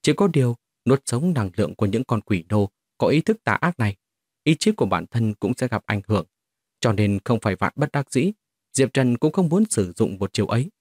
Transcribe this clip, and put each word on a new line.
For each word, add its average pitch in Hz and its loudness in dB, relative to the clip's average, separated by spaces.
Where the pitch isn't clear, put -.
Chỉ 151 2
có 202 2
điều, 127 0
nuốt 135 2
sống 165 0
năng 104 -2
lượng 87 -2
của 110 -2
những 113 -2
con 110 -2
quỷ 92 -4
nô 104 0
có - 0
ý 135 2
thức 214 -2
tà 113 0
ác 175 -2
này, 104 -2
ý 156 4
chí 214 2
của 123 0
bản 90 -2
thân 110 0
cũng 101 -2
sẽ 127 -4
gặp - -4
ảnh 104 -4
hưởng. 98 0
Cho 117 0
nên 101 2
không 113 -2
phải 95 -2
vạn - -2
bất 143 -4
đắc 143 -4
dĩ, 165 0
Diệp - 2
Trần 123 2
cũng 156 0
không 175 2
muốn 190 2
sử 92 -2
dụng 101 -2
một 98 -4
chiêu 101 -2
ấy. 127 -2